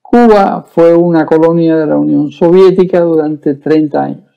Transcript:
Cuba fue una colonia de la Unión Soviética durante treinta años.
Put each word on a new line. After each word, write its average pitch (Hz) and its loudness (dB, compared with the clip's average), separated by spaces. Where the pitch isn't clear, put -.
Cuba 214 0
fue 170 2
una 170 0
colonia 165 0
de 156 -2
la 151 -4
Unión 147 -2
Soviética 180 2
durante 156 -2
treinta 147 -4
años. - -14